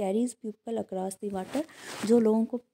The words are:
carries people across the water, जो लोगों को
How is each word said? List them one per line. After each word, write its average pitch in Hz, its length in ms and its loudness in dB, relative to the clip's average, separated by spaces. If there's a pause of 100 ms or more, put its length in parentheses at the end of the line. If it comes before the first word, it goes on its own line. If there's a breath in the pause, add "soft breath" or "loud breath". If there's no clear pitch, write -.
carries 214 440 0
people 220 400 -6
across 190 400 -6
the 202 140 -6
water, 262 260 -4 (440 loud breath)
जो 233 120 8
लोगों 220 240 4
को 240 160 -4 (140)